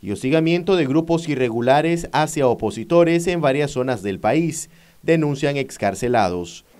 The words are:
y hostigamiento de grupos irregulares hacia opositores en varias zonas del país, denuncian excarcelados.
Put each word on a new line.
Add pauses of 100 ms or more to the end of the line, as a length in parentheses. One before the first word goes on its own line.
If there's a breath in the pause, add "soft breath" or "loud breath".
y
hostigamiento
de
grupos
irregulares
hacia
opositores
en
varias
zonas
del
país, (340 soft breath)
denuncian
excarcelados. (160)